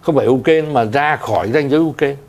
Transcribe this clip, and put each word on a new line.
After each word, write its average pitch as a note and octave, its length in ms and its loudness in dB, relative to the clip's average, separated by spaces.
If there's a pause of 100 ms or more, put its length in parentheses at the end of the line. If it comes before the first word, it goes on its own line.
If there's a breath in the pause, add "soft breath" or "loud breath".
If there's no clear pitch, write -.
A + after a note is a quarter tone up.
không D#3+ 140 -2
phải A2 120 2
Ukraine D3+ 440 2
mà B2 120 2
ra C#3+ 320 0
khỏi G#2 360 -2
ranh C#3+ 180 0
giới D3 100 2
Ukraine. C#3+ 380 -2 (120)